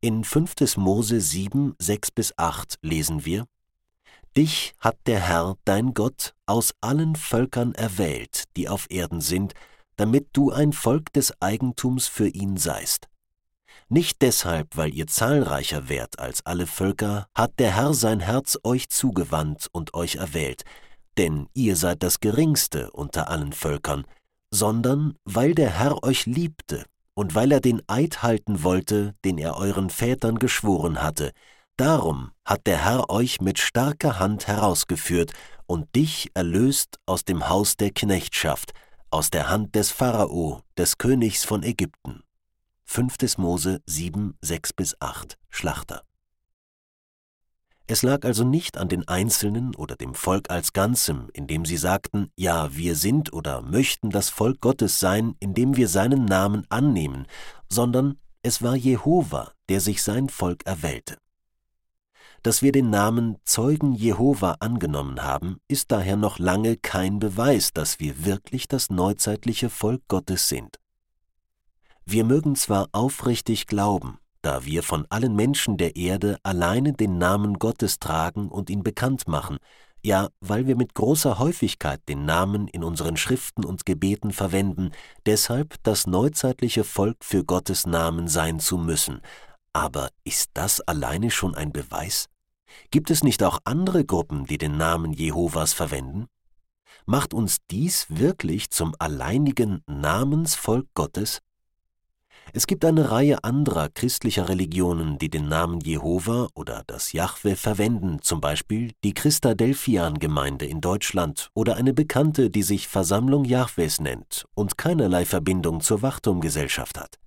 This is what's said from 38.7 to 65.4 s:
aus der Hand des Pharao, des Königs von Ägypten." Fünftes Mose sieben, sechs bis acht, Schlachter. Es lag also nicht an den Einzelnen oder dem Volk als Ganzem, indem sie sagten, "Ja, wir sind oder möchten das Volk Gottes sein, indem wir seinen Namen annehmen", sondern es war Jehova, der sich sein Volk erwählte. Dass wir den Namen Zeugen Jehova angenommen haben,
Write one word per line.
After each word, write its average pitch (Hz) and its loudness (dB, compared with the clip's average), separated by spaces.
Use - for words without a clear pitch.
aus 78 0
der 80 0
Hand 101 -2
des 104 2
Pharao, 98 0
des 85 2
Königs 117 2
von 107 -2
Ägypten." - -6
Fünftes - -2
Mose 90 0
sieben, 87 -4
sechs 80 -6
bis - -6
acht, - -10
Schlachter. - -6
Es - 0
lag 139 2
also 117 2
nicht 139 0
an 92 -4
den - -2
Einzelnen 107 0
oder - -8
dem - -10
Volk - -2
als 87 -2
Ganzem, 95 0
indem 76 -4
sie 82 -2
sagten, 95 -2
"Ja, 82 0
wir 82 -2
sind 120 0
oder 69 -6
möchten 107 0
das 98 0
Volk 117 0
Gottes 117 2
sein, 107 2
indem 117 2
wir 123 4
seinen 113 4
Namen 101 2
annehmen", 80 0
sondern 123 2
es - 0
war 120 0
Jehova, 127 2
der 95 2
sich 101 -2
sein 127 0
Volk - -4
erwählte. 76 -6
Dass 113 2
wir 139 6
den 131 6
Namen 110 2
Zeugen 143 2
Jehova 110 2
angenommen 73 -2
haben, 73 -4